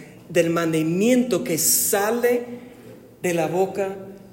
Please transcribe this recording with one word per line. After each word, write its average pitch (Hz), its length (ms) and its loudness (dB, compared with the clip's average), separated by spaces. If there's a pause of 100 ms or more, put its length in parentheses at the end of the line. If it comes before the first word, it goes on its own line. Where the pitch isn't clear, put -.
(280)
del 170 220 2
mandamiento 170 920 2
que 165 120 -2
sale 233 840 0 (800)
de 175 120 0
la 165 120 0
boca 190 500 -2 (360)